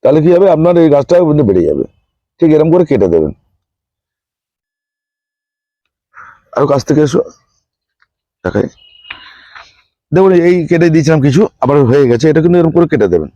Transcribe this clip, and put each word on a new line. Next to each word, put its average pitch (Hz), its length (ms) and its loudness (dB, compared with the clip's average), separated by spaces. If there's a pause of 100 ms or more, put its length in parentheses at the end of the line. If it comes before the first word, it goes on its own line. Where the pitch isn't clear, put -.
তাহলে 151 180 2
কি 156 100 0
হবে, 180 180 2
আপনার 165 280 0
এই 165 120 2
গাছটা 143 260 0 (140)
কিন্তু 147 140 0
বেড়ে 92 240 0
যাবে। 73 160 -4 (580)
ঠিক 165 100 2
এরকম 156 200 0
করে 180 140 2
কেটে 104 220 0
দেবেন। 80 240 0 (3250)
আরো 135 120 -2
কাছ 135 180 -2
থেকে 151 160 0
এসো, 143 200 -2 (1200)
দেখাই। 95 240 -4 (1400)
দেখুন, 190 200 2 (160)
এই 180 80 2 (120)
কেটে 170 220 0
দিয়েছিলাম 156 320 0
কিছু, 143 200 0 (200)
আবার 135 140 0 (100)
হয়ে 135 220 2
গেছে, 120 220 0
এটা 156 120 0
কিন্তু 175 180 0
এরকম 165 160 0
করে 175 120 2
কেটে 107 200 -2
দেবেন। 82 280 -2